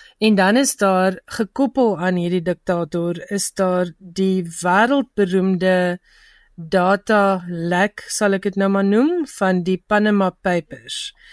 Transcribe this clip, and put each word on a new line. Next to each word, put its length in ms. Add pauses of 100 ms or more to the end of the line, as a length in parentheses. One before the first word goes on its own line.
(180)
En 160
dan 220
is 200
daar, 500
gekoppel 720
aan 180
hierdie 260
diktator, 720 (160)
is 220
daar 340 (120)
die 440
wêreldberoemde 1600 (580)
data 920
lek, 600
sal 260
ek 80
dit 140
nou 120
maar 160
noem, 420
van 360
die 240
Panama 440 (120)
Papers. 720 (200)